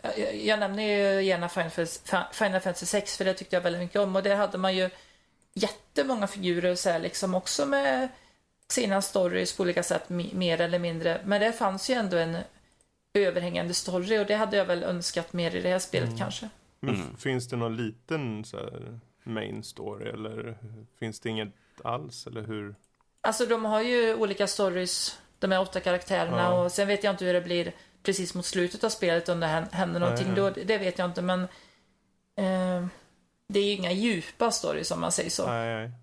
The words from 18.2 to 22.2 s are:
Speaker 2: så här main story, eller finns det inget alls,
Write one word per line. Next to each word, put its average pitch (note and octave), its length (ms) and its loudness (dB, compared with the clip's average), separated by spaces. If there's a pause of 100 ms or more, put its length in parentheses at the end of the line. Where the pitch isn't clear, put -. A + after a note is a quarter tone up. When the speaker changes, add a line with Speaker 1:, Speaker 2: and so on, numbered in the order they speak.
Speaker 2:
så - 120 -12
här - 420 -10 (240)
main G#2+ 400 -6
story, G#2 460 -10
eller A2 480 -10 (420)
finns A2 200 -8
det A#2 100 -6
inget A2 240 -4 (300)
alls, A#2+ 440 -6